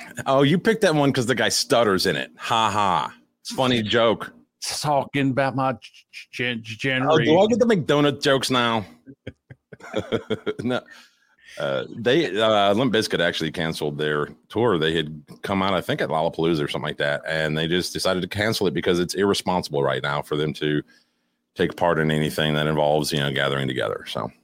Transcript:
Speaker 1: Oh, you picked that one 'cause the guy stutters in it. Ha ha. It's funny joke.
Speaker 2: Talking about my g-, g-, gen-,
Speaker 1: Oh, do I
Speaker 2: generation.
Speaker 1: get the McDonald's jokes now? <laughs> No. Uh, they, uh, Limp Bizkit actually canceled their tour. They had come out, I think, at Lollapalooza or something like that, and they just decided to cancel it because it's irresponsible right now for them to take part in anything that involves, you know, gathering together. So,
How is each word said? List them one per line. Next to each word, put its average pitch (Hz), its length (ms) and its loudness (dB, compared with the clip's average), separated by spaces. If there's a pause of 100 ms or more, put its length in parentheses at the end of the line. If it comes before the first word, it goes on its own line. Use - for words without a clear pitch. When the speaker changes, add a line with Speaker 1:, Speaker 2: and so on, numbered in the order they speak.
(260)
Speaker 1:
Oh, 135 160 4
you 147 160 4
picked 220 240 0
that 180 120 4
one 143 160 4
'cause 131 140 0
the 123 100 2
guy 110 140 2
stutters 101 560 2
in 87 120 0
it. 65 200 -6
Ha 113 340 0
ha. 95 440 0 (260)
It's - 120 -14
funny 127 300 0
joke. 110 480 2 (320)
Speaker 2:
Talking 139 680 -2
about 131 260 0
my 135 160 0
g-, 113 60 -8 (520)
g-, 123 300 -4
gen-, 120 440 -4
Speaker 1:
Oh, 151 120 4
do 151 60 4
I - 20 0
Speaker 2:
generation. 170 240 6
Speaker 1:
get 226 120 2
the 233 60 4
McDonald's 147 560 2
jokes 135 280 2
now? 117 400 2
<laughs> - 40 -20 (1700)
No. 123 180 -2 (760)
Uh, 67 280 -4 (120)
they, 120 440 0
uh, 104 340 4
Limp 120 180 0
Bizkit 104 280 0
actually 82 320 -2
canceled 78 440 -4
their 73 320 -2 (200)
tour. 110 280 0
They 80 200 2
had 78 260 -6 (200)
come 98 200 -2
out, 98 100 0
I 90 80 2
think, 131 200 -4
at - 80 -4
Lollapalooza 80 560 0
or - 20 -4
something 73 220 -6
like 76 100 -8
that, 71 300 -2
and 78 280 -2
they 80 120 -2
just 87 240 -2
decided 92 300 -2
to 92 60 -6
cancel 104 380 -2
it 80 80 0
because 87 240 0
it's 87 160 -2
irresponsible 90 680 0
right 67 220 -2
now 71 180 -2
for 76 160 -4
them 76 180 0
to 76 280 -2 (720)
take 87 220 -2
part 85 240 2
in 78 100 2
anything 78 440 0
that 76 120 0
involves, 76 460 0
you 78 80 -2
know, 71 120 -2
gathering 69 360 -2
together. 55 400 -4
So, - 240 -8 (120)